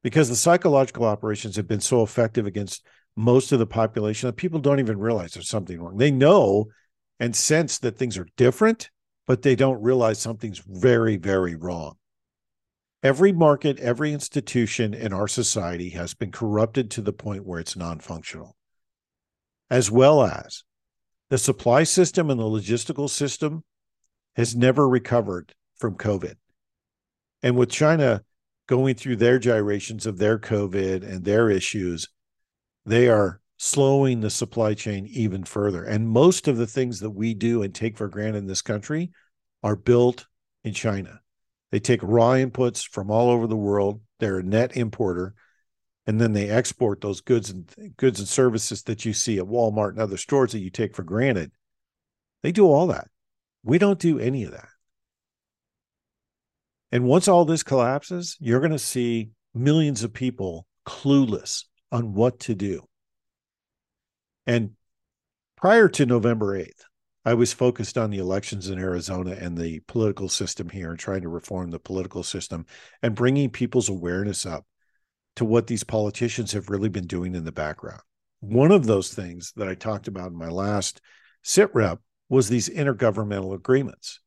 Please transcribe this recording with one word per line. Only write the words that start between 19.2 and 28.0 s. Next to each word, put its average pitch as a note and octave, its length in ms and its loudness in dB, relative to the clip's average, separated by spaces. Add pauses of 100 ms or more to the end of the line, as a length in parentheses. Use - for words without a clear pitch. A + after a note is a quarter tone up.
as A#2 200 2
well C3 340 8
as - 400 -6 (680)
the C3 80 2
supply C3 460 2
system E3+ 440 2
and B2+ 120 0
the A2+ 40 -2
logistical A2 640 -2
system D3+ 540 -4 (760)
has A#2 200 0
never B2+ 320 6
recovered A2 680 0 (220)
from G2+ 200 -4
covid. G2 380 -4 (1080)
And B2 140 2
with B2 140 4
China D3+ 520 2 (460)